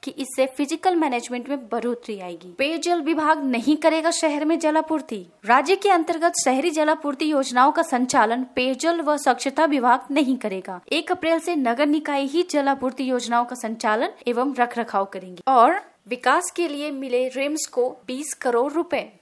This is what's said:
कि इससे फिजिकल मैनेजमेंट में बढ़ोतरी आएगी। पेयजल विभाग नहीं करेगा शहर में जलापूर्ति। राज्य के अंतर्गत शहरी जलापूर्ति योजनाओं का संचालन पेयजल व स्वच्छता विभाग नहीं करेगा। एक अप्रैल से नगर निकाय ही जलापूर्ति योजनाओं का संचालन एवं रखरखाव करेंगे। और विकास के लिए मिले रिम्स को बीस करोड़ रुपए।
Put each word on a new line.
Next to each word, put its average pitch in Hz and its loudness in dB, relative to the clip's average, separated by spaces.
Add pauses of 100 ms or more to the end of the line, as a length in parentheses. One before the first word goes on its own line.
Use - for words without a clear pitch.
कि 269 -8
इससे 262 -2 (120)
फिजिकल 320 0
मैनेजमेंट 247 -2
में 262 -6
बढ़ोतरी 233 -6
आएगी। 180 -12
पेयजल 330 -2
विभाग 302 0
नहीं 262 0
करेगा 320 2
शहर 311 0
में 320 2
जलापूर्ति। 311 -2 (200)
राज्य 269 4
के 392 0
अंतर्गत 339 2 (120)
शहरी 269 2
जलापूर्ति 302 0
योजनाओं 269 4
का 330 0
संचालन 254 2 (100)
पेयजल 269 0
व 294 0
स्वच्छता 277 0
विभाग 262 2
नहीं 269 2
करेगा। 190 -8 (100)
एक 311 -2
अप्रैल 330 0
से 349 -4
नगर 262 2
निकाय 294 0
ही 311 0
जलापूर्ति 269 0
योजनाओं 240 0
का 247 -10
संचालन 226 -2 (180)
एवं 240 -2
रखरखाव 233 -2
करेंगे। 180 -14
और 269 6 (280)
विकास 262 0
के 349 0
लिए 294 -6
मिले 262 -2
रिम्स 294 -4
को 254 0 (180)
बीस 262 -8
करोड़ 254 0
रुपए। 285 -2 (120)